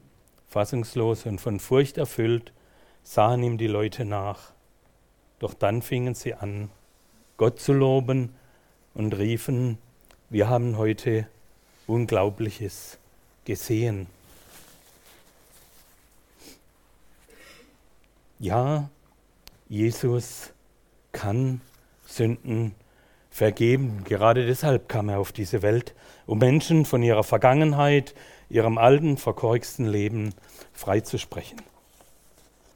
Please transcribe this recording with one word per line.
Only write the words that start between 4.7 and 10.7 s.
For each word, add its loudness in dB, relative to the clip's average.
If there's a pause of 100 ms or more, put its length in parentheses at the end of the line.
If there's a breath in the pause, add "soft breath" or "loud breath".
Doch -6
dann 0
fingen -4
sie -10
an, -10 (680)
Gott 2
zu 0
loben 2 (580 soft breath)
und -4
riefen, -2 (500)
"Wir 2
haben 0